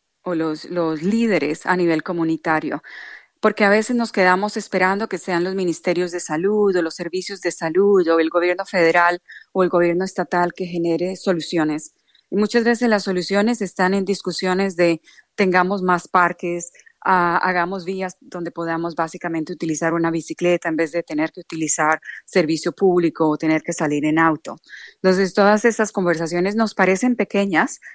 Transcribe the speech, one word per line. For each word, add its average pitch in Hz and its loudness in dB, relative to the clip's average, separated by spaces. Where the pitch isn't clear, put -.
o 180 -4
los, 156 -4
los 160 -2
líderes 190 0
a 180 2
nivel 170 2
comunitario, 160 -2
porque 214 0
a 202 6
veces 220 2
nos 233 -2
quedamos 190 2
esperando 196 -2
que 185 -6
sean 175 -2
los 190 -4
ministerios 180 -2
de 175 -6
salud 196 0
o 180 2
los 165 -2
servicios 180 -8
de 175 -2
salud 180 2
o 165 4
el 160 2
gobierno 175 0
federal 175 2
o 190 2
el 175 2
gobierno 175 2
estatal 175 -2
que 185 -6
genere 170 -2
soluciones. 156 -2
Y 180 -2
muchas 214 2
veces 240 2
las 208 2
soluciones 202 0
están 185 -2
en 196 0
discusiones 185 -2
de 170 2
tengamos 185 2
más 180 0
parques, 175 -2
ah, 175 2
hagamos 180 -2
vías 185 -6
donde 170 -10
podamos 170 -4
básicamente 165 -6
utilizar 160 -2
una 165 0
bicicleta 175 -2
en 160 -2
vez 156 -2
de 170 -4
tener 156 -4
que - -18
utilizar 160 -2
servicio 160 0
público 175 2
o 151 0
tener 156 0
que 175 -6
salir 147 -2
en 156 2
auto. 156 0
Entonces, 185 2
todas 208 4
esas 220 0
conversaciones 175 0
nos 220 0
parecen 190 2
pequeñas 202 0